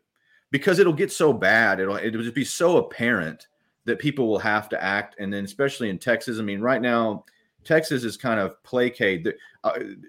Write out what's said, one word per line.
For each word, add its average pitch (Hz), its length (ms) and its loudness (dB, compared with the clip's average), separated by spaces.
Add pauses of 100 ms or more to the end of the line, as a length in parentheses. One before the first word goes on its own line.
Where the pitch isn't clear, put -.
(520)
because 170 280 2
it'll 180 140 6
get 165 180 -2
so 156 200 4
bad, 104 480 4
it'll, 98 180 0
it'll 110 260 -4
just 117 120 -6
be 139 100 -2
so 170 320 2
apparent 107 720 -2 (380)
that 117 140 -2
people 143 280 -2
will 101 120 2
have 107 300 0
to - 140 -4
act. 101 360 -4
And 98 140 -6
then 101 120 -6
especially 131 440 -4
in 92 80 -6
Texas, 113 420 -2
I - 20 -4
mean, 101 200 -6
right 120 200 0
now, 117 440 0 (380)
Texas 151 400 0
is 107 140 -6
kind 113 220 -2
of 95 240 -4
placated. 113 600 0
The, - 420 -6
uh, 120 120 -2 (280)